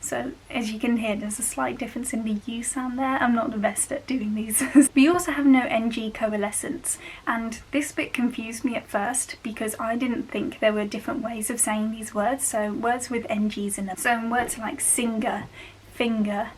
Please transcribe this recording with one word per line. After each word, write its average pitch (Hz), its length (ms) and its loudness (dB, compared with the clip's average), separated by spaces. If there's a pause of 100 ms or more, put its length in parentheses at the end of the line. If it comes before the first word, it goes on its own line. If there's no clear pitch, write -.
So, 247 300 -4 (180)
as 220 220 -2
you 220 80 -4
can 240 180 2
hear, 220 180 0
there's 214 240 -4
a 233 40 -4
slight 254 340 -2
difference 247 360 -6
in 226 100 -2
the 214 160 0 (120)
U 233 120 -4
sound 254 340 -2
there. 262 240 2
I'm 240 140 4
not 233 160 0
the 220 60 -4
best 208 340 0
at - 160 -4
doing 214 260 0
these. 220 340 0
<laughs> 277 280 8
We 277 120 8
also 349 240 4
have 285 140 2
no 262 160 10
N 226 300 0
G 226 180 -2
coalescence, - 880 -2 (300)
and 233 320 -2 (120)
this 285 200 0
bit - 220 -4
confused 233 500 -2
me 240 120 0
at - 120 -6
first 220 560 -2
because 220 360 -4
I 226 160 0
didn't 233 360 0
think - 280 -2
there 214 140 4
were 208 120 0
different - 360 -4
ways 220 280 -4
of 233 100 -4
saying 214 320 0
these 220 220 -8
words, 220 320 0
so 208 260 0
words 233 380 0
with 233 200 -2
N 214 200 2
Gs 202 280 -2
in 196 100 -4
them. 185 100 -6
So 247 160 2
in 226 160 0
words 240 280 0
like 220 240 -6
singer, 220 680 0 (460)
finger 220 640 0